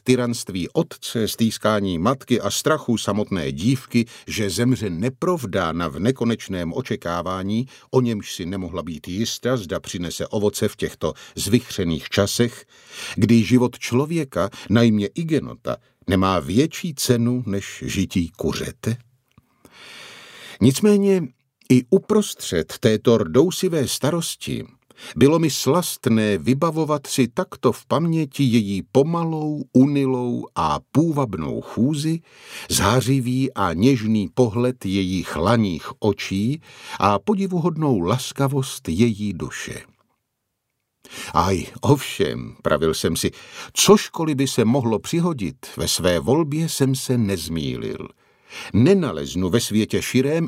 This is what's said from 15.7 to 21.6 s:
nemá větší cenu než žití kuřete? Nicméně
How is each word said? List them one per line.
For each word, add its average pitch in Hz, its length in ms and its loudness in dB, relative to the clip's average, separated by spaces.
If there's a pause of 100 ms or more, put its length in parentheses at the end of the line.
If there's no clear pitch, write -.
nemá 92 320 2
větší 135 560 0
cenu 123 500 0
než 101 420 -6
žití 87 500 -2
kuřete? 80 600 -4 (1600)
Nicméně 196 600 4 (480)